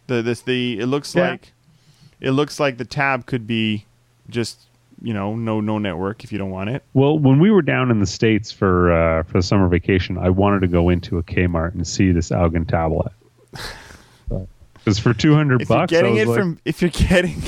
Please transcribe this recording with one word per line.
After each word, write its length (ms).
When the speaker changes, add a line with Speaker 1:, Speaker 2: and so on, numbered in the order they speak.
Speaker 1:
The, 160
this, 180
the, 380
it 80
looks 280
Speaker 2:
Yeah. 160
Speaker 1:
like, 220
it 120
looks 280
like 180
the 80
tab 420
could 200
be 380
just, 300
you 120
know, 200
no, 240
no 200
network 440
if 80
you 60
don't 140
want 180
it. 140
Speaker 2:
Well, 240
when 220
we 100
were 140
down 260
in 100
the 60
States 460
for, 400
uh, 320
for 160
the 20
summer 260
vacation, 520
I 100
wanted 300
to 80
go 220
into 280
a 60
Kmart 500
and 140
see 240
this 200
Augen 360
tablet. 440
Speaker 1:
<laughs> 80
Speaker 2:
'Cause 140
for 160
two 220
hundred 260
Speaker 1:
If 80
you're 80
Speaker 2:
bucks, 160
I 20
Speaker 1:
getting 200
Speaker 2:
was 80
Speaker 1:
it 40
Speaker 2:
like, 120
Speaker 1:
from, 260
if 160
you're 80
<laughs> 180
getting 400